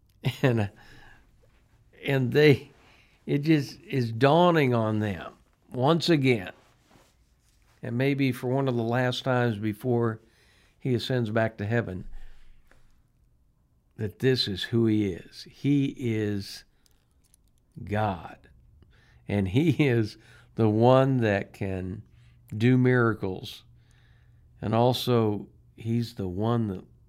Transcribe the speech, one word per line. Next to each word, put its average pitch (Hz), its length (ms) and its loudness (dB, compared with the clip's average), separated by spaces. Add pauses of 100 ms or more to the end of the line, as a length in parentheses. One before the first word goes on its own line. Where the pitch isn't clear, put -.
(420)
And, 117 260 0 (1400)
and 131 280 -2
they, 147 400 4 (520)
it 143 180 -2
just 147 400 0
is 120 280 -4
dawning 143 640 4
on 110 240 0
them 98 340 -4 (380)
once 143 380 0
again, 131 440 2 (1300)
and 117 140 -8
maybe 135 360 0
for 123 160 -6
one 135 200 0
of 120 80 -2
the 117 60 0
last 123 420 -2
times 123 340 0
before 113 640 -2 (580)
he 131 160 -2
ascends 117 360 -2
back 113 280 0
to 101 80 -4
heaven, 101 400 -4 (1900)
that 107 240 -10
this 127 280 0
is 95 160 -8
who 113 220 0
he 107 220 0
is. - 420 -12
He 139 480 -2
is 107 680 -6 (1200)
God, 98 540 -6 (880)
and 101 220 0
he 143 220 2
<laughs> 123 160 0
is 117 300 0 (380)
the 113 140 2
one 127 500 4
that 104 340 0
can 95 500 -8 (540)
do 123 220 4
miracles, 117 840 0 (960)
and 107 120 -2
also 117 720 0 (300)
he's 117 380 -4
the 98 140 -6
one 110 400 -2
that 95 160 -8 (240)